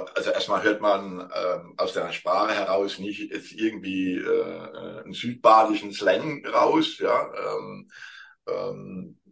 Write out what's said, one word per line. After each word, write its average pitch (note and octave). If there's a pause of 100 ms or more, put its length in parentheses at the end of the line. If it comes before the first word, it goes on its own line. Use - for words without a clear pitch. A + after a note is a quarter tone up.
also -
erstmal G2
hört G#2
man, G2
ähm, F2
aus F2+
der E2+
Sprache G2+
heraus G2
nicht G2+
jetzt -
irgendwie, F#2+
äh, F2+
einen -
südbadischen A2
Slang C#3+
raus, D3+
ja, -
ähm, - (560)
ähm, F#2+ (120)